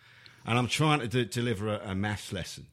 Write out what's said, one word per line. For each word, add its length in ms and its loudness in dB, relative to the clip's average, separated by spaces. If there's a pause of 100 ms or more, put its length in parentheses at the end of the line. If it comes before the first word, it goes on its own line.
(440)
And 140 2
I'm 100 2
trying 320 4
to 80 -2
d-, 160 2
deliver 500 -2
a, 40 -2 (120)
a 40 0
maths 380 -2
lesson 400 -8